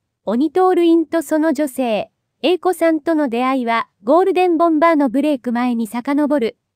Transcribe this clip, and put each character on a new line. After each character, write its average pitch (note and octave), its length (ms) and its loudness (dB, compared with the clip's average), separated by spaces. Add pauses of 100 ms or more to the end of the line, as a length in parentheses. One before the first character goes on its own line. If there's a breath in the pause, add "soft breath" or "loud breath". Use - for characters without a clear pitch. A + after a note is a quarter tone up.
(260)
鬼 A#3+ 240 -2
盗 F#4 240 2
塁 E4+ 140 2
院 E4 180 4
と E4 160 -2
そ D#4 160 -2
の D#4 160 0
女 D4 140 -2
性、 A#3 420 -4 (320)
A E4+ 160 0
子 F#4 160 0
さ E4 180 0
ん D#4+ 80 0
と E4 140 -2
の D4+ 160 0
出 A#3 160 -2
会 C4 160 -2
い A#3+ 60 -6
は、 A3+ 200 -2 (160)
ゴ C#4 180 2
ー F#4+ 40 2
ル F#4+ 80 0
デ F4+ 140 2
ン E4+ 100 0
ボ E4+ 120 2
ン D#4 100 0
バ E4 140 4
ー - 20 2
の C#4+ 120 2
ブ A#3+ 140 -2
レ D4+ 120 0
イ C4+ 60 -4
ク B3 120 -6
前 A#3+ 240 -2
に A3+ 100 -4
遡 C#4 540 -2
る、 A3+ 180 -4 (180)